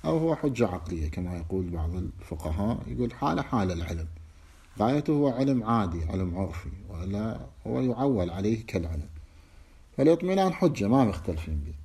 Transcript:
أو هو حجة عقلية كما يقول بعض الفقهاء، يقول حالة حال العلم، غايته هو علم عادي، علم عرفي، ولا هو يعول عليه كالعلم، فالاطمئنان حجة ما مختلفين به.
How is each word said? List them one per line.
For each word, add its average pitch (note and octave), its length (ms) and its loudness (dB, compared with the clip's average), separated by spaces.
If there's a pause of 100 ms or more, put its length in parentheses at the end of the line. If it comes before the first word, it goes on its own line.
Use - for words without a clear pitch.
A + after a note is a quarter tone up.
أو D#3+ 120 4
هو D#3+ 180 4
حجة A#2+ 320 2
عقلية E2 420 -4
كما F2 280 -4
يقول F2 320 -4
بعض E2 260 -2
الفقهاء، F2+ 920 -4
يقول A#2+ 260 -2
حالة D3+ 280 -2
حال G2 300 0
العلم، E2 360 -4 (720)
غايته C#3+ 340 2
هو C#3+ 160 4
علم B2+ 340 2
عادي، G2 420 2
علم F2+ 320 -2
عرفي، F#2 320 -4 (200)
ولا G#2 500 -4 (280)
هو B2+ 140 0
يعول A#2+ 480 2
عليه G#2 360 -2
كالعلم، E2 440 -4 (880)
فالاطمئنان F3+ 560 4
حجة C#3 340 2
ما C3 160 6
مختلفين D#2+ 640 -2
به. - 80 -10 (120)